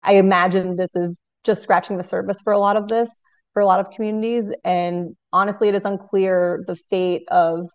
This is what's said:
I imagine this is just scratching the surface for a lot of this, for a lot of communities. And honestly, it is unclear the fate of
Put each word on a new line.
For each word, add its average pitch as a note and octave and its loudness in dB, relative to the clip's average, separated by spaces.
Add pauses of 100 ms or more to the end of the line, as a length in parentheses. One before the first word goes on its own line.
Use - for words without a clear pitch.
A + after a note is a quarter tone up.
I G3+ 4
imagine F#3 4
this F3+ -6
is F3 -4 (240)
just G#3+ 0
scratching F#3 0
the F3+ -8
surface F#3+ -6
for G#3 0
a G3+ 2
lot G3+ 2
of G#3 -4
this, A#3 -4 (320)
for G#3 0
a G3+ 4
lot F#3 4
of F#3+ -4
communities. A3 -4 (120)
And F3 -2 (180)
honestly, G3+ 2
it G3+ 2
is G3 -2
unclear F#3+ 0
the F3+ -6
fate F3+ -2
of E3+ 0